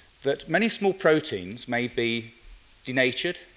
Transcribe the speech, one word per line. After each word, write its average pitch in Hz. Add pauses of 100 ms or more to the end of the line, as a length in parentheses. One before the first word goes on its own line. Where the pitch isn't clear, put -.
(240)
that -
many 180
small 196
proteins 123
may 120
be 117 (520)
denatured, 131 (180)